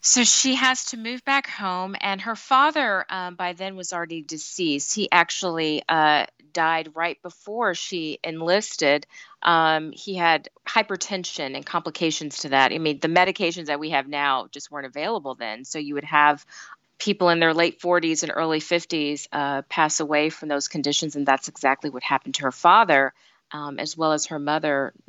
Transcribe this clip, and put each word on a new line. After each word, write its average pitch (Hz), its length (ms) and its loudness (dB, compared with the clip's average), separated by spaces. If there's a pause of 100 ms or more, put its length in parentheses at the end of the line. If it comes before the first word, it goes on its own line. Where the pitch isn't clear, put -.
So - 200 4
she 254 320 4
has 254 320 0
to - 100 -8
move 233 280 -10
back 277 240 0
home, 190 520 -6
and 196 200 -4
her 214 160 -6
father, 262 720 2
um, 180 260 -6
by 180 200 -4
then 190 200 -8
was 185 180 -10
already 165 300 -6
deceased. 151 720 -4
He 208 160 -2
actually, 165 800 2
uh, 151 380 4 (260)
died 160 420 0
right 165 280 -4
before 208 520 -4
she 160 480 -8
enlisted. 165 840 0 (380)
Um, 160 480 4
he - 240 -10
had 165 340 2 (160)
hypertension 185 920 -2
and 143 100 -10
complications 160 760 -4
to 147 100 -6
that. 135 200 6
I - 80 -4
mean, 151 220 0
the 165 80 0
medications 175 580 2
that 147 140 -2
we 156 100 -6
have 139 160 0
now 143 460 -2
just - 180 -16
weren't 143 160 -10
available 147 480 -6
then. 113 300 -10
So 156 160 -8
you 147 140 -6
would 143 100 -4
have 147 420 4 (520)
people 196 320 2
in 170 100 4
their 165 140 4
late 170 260 0
forties 165 420 2
and 156 100 -4
early 160 280 0
fifties, 151 720 -2
uh, 139 300 -2
pass 156 360 0
away 151 320 0
from 156 180 -12
those 143 200 -2
conditions, 147 480 -2
and 143 100 -2
that's 135 220 2
exactly 139 420 -2
what 123 140 -12
happened 135 300 -2
to - 80 -4
her 131 100 0
father, 160 600 6 (380)
um, 147 300 -10
as 151 160 -8
well 160 160 0
as 151 140 -2
her 160 120 -8
mother 147 540 -2 (160)